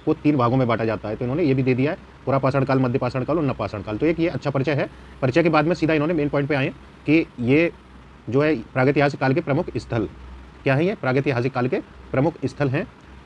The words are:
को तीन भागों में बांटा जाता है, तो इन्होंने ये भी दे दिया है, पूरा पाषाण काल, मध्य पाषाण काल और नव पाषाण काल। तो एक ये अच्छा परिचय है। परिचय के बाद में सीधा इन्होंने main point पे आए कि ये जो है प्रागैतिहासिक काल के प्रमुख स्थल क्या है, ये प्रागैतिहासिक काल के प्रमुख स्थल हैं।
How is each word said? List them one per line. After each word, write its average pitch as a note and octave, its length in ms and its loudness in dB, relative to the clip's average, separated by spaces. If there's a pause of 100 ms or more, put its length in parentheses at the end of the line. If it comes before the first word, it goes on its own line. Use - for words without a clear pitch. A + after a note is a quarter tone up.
को D#3 80 2
तीन D3 220 2
भागों A#2+ 200 2
में C3 120 2
बांटा A2+ 160 0
जाता G#2+ 240 -4
है, G#2+ 80 -4
तो B2+ 80 -6
इन्होंने C#3 180 -2
ये C3+ 120 2
भी C3 80 0
दे B2+ 120 2
दिया C3+ 180 0
है, F#3+ 60 -8 (280)
पूरा C3+ 120 2
पाषाण C3+ 260 2
काल, C3+ 140 2
मध्य B2+ 200 0
पाषाण B2+ 260 -2
काल D3+ 140 0
और D#3 60 0
नव B2+ 140 -2
पाषाण G#2 240 -4
काल। G#2 140 -6
तो C#3 100 0
एक E3 140 0
ये E3 80 0
अच्छा C3+ 220 -4
परिचय C#3 220 0
है। D3+ 180 -2 (320)
परिचय C3+ 200 2
के E3+ 60 2
बाद D3+ 160 4
में E3+ 100 0
सीधा D#3+ 200 2
इन्होंने D#3 200 0
main D3 140 0
point C#3+ 200 0
पे D3+ 60 0
आए C3 140 0 (380)
कि D#3+ 200 4 (140)
ये C#3+ 320 2 (580)
जो C3+ 120 2
है D3+ 140 2
प्रागैतिहासिक C#3 640 0
काल C3+ 140 2
के F3 60 0
प्रमुख C#3+ 260 -2 (100)
स्थल A2 320 -2 (560)
क्या C3+ 100 2
है, D#3 120 2
ये G#3+ 80 0
प्रागैतिहासिक C3 580 0
काल B2 160 0
के D#3+ 120 -2 (320)
प्रमुख E3 220 2 (100)
स्थल C#3 240 -2
हैं। D#3 180 -2 (400)